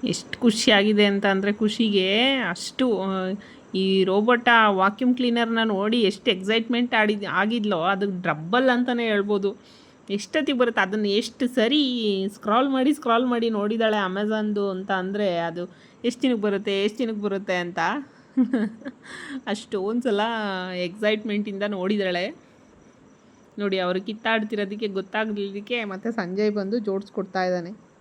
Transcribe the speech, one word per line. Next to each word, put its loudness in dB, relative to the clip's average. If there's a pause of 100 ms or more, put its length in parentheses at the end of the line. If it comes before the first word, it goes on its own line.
ಎಷ್ಟು -4
ಖುಷಿಯಾಗಿದೆ 4
ಅಂತ 2
ಅಂದರೆ, 2
ಖುಷಿಗೆ 0 (420)
ಅಷ್ಟು, -4 (160)
ಆ, -2 (680)
ಈ 4
ರೋಬೋಟ್, 2
ಆ 6
ವ್ಯಾಕ್ಯೂಮ್ 2
ಕ್ಲೀನರ್ನ 0
ನೋಡಿ 0
ಎಷ್ಟು 2
ಎಕ್ಸೈಟ್ಮೆಂಟ್ 0
ಆಡಿದ್-, 2 (140)
ಆಗಿದ್ಲೋ, 0
ಅದು 0 (220)
ಡಬಲ್ 2
ಅಂತಲೇ 0
ಹೇಳ್ಬೋದು. 0 (580)
ಎಷ್ಟೊತ್ತಿಗೆ -2
ಬರುತ್ತೆ, 2
ಅದನ್ನು 0
ಎಷ್ಟು -2
ಸರಿ 4 (540)
ಸ್ಕ್ರಾಲ್ 2
ಮಾಡಿ, 2
ಸ್ಕ್ರಾಲ್ 2
ಮಾಡಿ 0
ನೋಡಿದಾಳೆ 0
Amazon-ದು -2
ಅಂತ -6
ಅಂದರೆ, -2 (220)
ಅದು -8 (400)
ಎಷ್ಟು -2
ದಿನಕ್ಕೆ 2
ಬರುತ್ತೆ, 0
ಎಷ್ಟು -2
ದಿನಕ್ಕೆ -4
ಬರುತ್ತೆ -2
ಅಂತ -8 (560)
<laughs> -2 (520)
ಅಷ್ಟೊಂದು -4
ಸಲ 2 (680)
ಎಕ್ಸೈಟ್ಮೆಂಟಿಂದ -2
ನೋಡಿದಾಳೆ. 0 (1300)
ನೋಡಿ, 0
ಅವರು -2
ಕಿತ್ತಾಡ್ತಿರೋದಕ್ಕೆ -4
ಗೊತ್ತಾಗ್ದಿದ್ದಕ್ಕೆ -6
ಮತ್ತೆ -6
ಸಂಜಯ್ -2
ಬಂದು -2
ಜೋಡಿಸ್ಕೊಡ್ತಾ -4
ಇದ್ದಾನೆ. -4